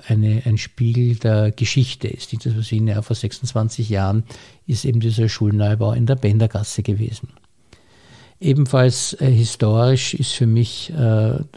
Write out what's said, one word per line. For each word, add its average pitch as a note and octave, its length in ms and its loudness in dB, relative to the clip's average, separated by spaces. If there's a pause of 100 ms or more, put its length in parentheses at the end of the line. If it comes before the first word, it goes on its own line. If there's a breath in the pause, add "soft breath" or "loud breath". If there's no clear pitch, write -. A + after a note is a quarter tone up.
eine, G#2+ 380 0
ein A2 120 2
Spiegel A#2+ 580 -2
der G#2+ 360 2
Geschichte - 560 -2
ist. - 240 -12
Nicht, A2+ 140 -6
dass A#2 100 -2
wir A2 60 -2
sehen, A2 260 -2
ja, G#2+ 140 0
vor A2 140 -4
sechsundzwanzig A2 760 -4
Jahren G2+ 340 0 (440 loud breath)
ist B2 180 -2
eben A#2 140 2
dieser A2+ 300 0
Schulneubau G#2+ 640 0
in A#2+ 120 0
der C3 100 2
Bendergasse G#2+ 680 0
gewesen. A2 460 -4 (1120 loud breath)
Ebenfalls, C3 800 2
äh, C3+ 100 2
historisch A#2 840 2
ist - 200 -4
für A#2 140 0
mich, A2+ 440 0
äh, - 20 -12
d-, A2+ 500 0 (140)